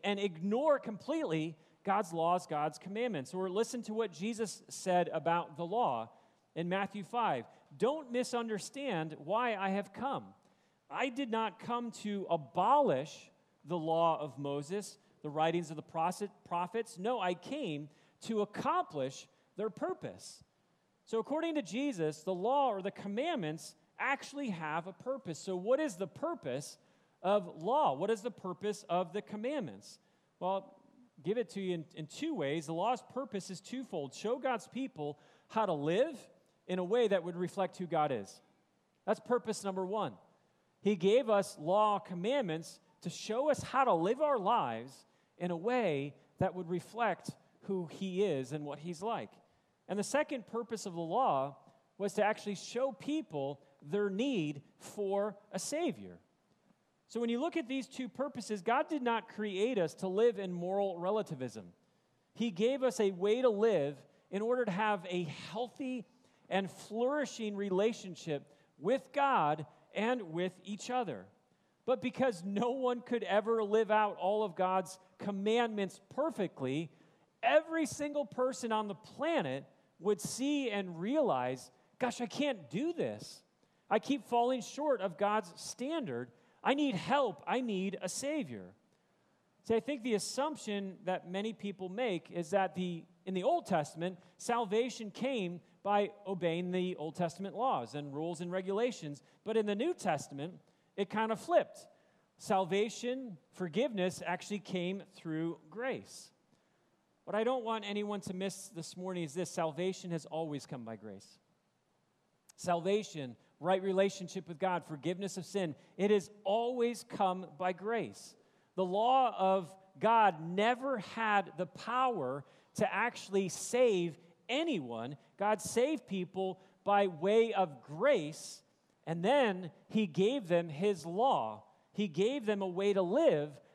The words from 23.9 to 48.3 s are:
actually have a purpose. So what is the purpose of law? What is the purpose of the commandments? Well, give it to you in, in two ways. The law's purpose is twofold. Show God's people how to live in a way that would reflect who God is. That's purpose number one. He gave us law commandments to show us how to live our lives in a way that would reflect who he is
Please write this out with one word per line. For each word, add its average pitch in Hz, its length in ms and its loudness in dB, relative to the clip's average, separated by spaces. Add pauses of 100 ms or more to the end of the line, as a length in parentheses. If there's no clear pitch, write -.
actually 269 520 -2
have 160 360 -4
a 190 60 -10
purpose. 220 460 -6
So 190 180 -4
what 226 240 2
is 262 160 -2
the 185 120 -4
purpose 156 680 -6 (460)
of 180 400 0
law? 226 320 4
What 180 160 0
is 220 120 0
the 233 80 -6
purpose 196 600 -6
of 175 240 0
the 208 80 -4
commandments? 208 760 -6 (380)
Well, 190 440 -4 (400)
give 196 160 -2
it 233 120 -2
to 196 120 -6
you 180 120 0
in, 165 200 -6
in 156 120 -8
two 311 280 -6
ways. 151 320 0
The 160 80 -4
law's 214 280 0
purpose 240 460 -6
is 185 140 -12
twofold. 190 500 -8
Show 240 260 -2
God's 247 300 -2
people 151 500 -6 (300)
how 220 160 0
to 190 80 2
live 190 560 0 (380)
in 180 120 -2
a 180 60 -2
way 220 240 4
that 185 160 2
would 175 120 -6
reflect 180 420 -2
who 180 80 -4
God 151 260 4
is. 101 300 -4 (640)
That's 214 140 2
purpose 233 440 -2
number 190 220 -2
one. 180 320 -2 (640)
He 202 120 4
gave 214 360 6
us 202 280 2
law 202 400 4
commandments 180 800 -2 (200)
to - 80 -10
show 240 400 -2
us 277 140 2
how 262 220 2
to 220 100 6
live 196 260 2
our 294 180 4
lives 139 680 0 (320)
in 175 120 -2
a 170 60 -2
way 165 580 0 (220)
that 185 180 0
would 180 140 -6
reflect 185 600 -2 (320)
who 185 240 -2
he 185 360 -2
is 135 300 0